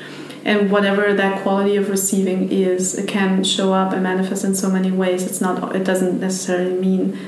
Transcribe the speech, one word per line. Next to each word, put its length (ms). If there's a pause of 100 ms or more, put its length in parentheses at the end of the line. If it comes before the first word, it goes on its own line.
(460)
And 260
whatever 420
that 280
quality 360
of 120
receiving 640
is, 440
it 120
can 380
show 280
up 200
and 100
manifest 400
in 120
so 140
many 220
ways. 340
It's 140
not, 340
it 120
doesn't 340
necessarily 540
mean 400 (140)